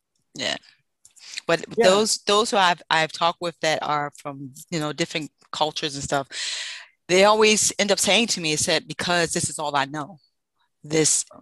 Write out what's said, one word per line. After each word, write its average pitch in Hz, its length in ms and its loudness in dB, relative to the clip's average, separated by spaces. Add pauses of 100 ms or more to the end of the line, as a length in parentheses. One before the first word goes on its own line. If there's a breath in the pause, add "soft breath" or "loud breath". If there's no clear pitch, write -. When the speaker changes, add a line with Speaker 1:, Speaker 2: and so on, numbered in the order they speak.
(340)
Speaker 1:
Yeah. 76 220 -6 (920 loud breath)
But 165 180 0 (120)
Speaker 2:
Yeah. 226 100 2
Speaker 1:
those, 208 400 4
those 208 240 2
who 233 60 0
I've, 180 320 4
I've 160 240 2
talked 170 280 -2
with 170 200 -8
that 156 220 0
are 147 340 -2
from, 139 360 -12 (180)
you 170 100 -4
know, 151 120 -4
different 151 380 -6 (200)
cultures 151 440 -4
and 143 100 -8
stuff, 139 240 -2 (800 loud breath)
they 185 160 6
always 214 540 4
end 202 120 0
up 190 80 2
saying 208 300 2
to - 120 -4
me, 156 120 -2
is 151 140 -2
that 160 200 0
because 165 460 -2
this 175 180 -4
is - 80 -12
all 147 160 -6
I 135 120 2
know. 151 320 -10 (680)
This 151 400 0 (180)